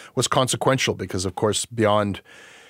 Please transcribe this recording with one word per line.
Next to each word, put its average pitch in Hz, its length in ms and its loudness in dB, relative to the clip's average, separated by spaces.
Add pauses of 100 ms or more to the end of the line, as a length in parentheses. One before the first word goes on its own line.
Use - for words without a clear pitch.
(160)
was 131 120 0
consequential 131 680 0
because, 95 280 -6
of 95 120 -6
course, 107 300 0
beyond 104 540 0 (500)